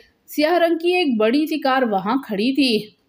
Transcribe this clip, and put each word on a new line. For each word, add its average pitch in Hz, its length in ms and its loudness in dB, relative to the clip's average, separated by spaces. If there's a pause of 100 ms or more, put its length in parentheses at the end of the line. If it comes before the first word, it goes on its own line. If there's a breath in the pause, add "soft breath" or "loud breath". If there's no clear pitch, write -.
(300 loud breath)
स्याह 311 260 0
रंग 330 220 2
की 349 220 0
एक 277 180 0
बड़ी 247 280 2
सी 311 120 -4
कार 262 260 0
वहां 208 400 -2
खड़ी 220 280 -2
थी। 240 440 -2 (120)